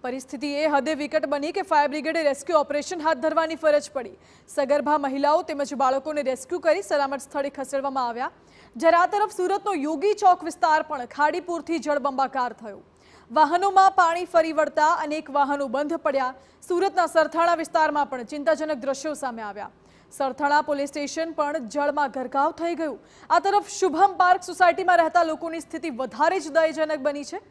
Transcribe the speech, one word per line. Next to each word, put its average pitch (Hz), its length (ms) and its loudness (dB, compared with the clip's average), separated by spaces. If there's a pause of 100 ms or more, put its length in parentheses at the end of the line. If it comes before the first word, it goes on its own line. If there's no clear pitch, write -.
પરિસ્થિતિ 262 440 -8 (120)
એ 311 100 2
હદે 285 300 2
વિકટ 311 320 -2
બની 294 240 -4
કે 381 60 -2 (100)
ફાયર 294 180 4
બ્રિગેડે 311 380 -2
રેસ્ક્યુ 277 320 0
ઓપરેશન 294 440 -4
હાથ 311 200 0
ધરવાની 320 400 0
ફરજ 294 200 4 (120)
પડી. 233 200 -10 (380)
સગર્ભા 285 500 0
મહિલાઓ 285 460 2
તેમજ 285 320 -4
બાળકોને 269 480 0
રેસ્ક્યુ 294 340 -6
કરી 339 220 4
સલામત 277 380 -2
સ્થળે 285 340 -6
ખસેડવામાં 269 500 -4
આવ્યા. 247 240 -6 (440)
જ્યારે 330 260 6
આ 359 100 2
તરફ 415 240 0
સુરતનો 392 460 -2
યોગી 320 420 0
ચોક 359 240 6
વિસ્તાર 311 400 2
પણ 262 260 -8
ખાડીપુરથી 330 720 -2
જળબંબાકાર 262 600 -2 (140)
થયો. 208 180 -16 (500)
વાહનોમાં 370 720 6
પાણી 339 340 2
ફરી 320 280 4
વળતા 302 280 2 (160)
અનેક 302 320 -6
વાહનો 285 380 0
બંધ 302 320 -2
પડ્યા. 262 260 -2 (360)
સુરતના 370 440 2
સરથાણા 330 480 2
વિસ્તારમાં 302 540 0
પણ 247 180 -10
ચિંતાજનક 311 500 0
દ્રશ્યો 277 380 -4
સામે 226 300 -8
આવ્યા. 202 200 -12 (400)
સરથાણા 285 500 2 (100)
પોલીસ 277 220 -4
સ્ટેશન 320 460 -6
પણ 285 380 -4
જળમાં 285 400 0
ગરકાવ 277 320 0 (100)
થઈ 339 220 -2
ગયું. 277 180 -6 (300)
આ 339 100 4
તરફ 403 380 0
શુભમ 370 420 2
પાર્ક 359 320 4
સોસાયટીમાં 349 540 4
રહેતા 330 260 2
લોકોની 330 340 -8
સ્થિતિ 285 360 -8
વધારે 302 420 0
જ 302 160 -4
દયજનક 302 500 0
બની 285 220 -10
છે. 359 180 -10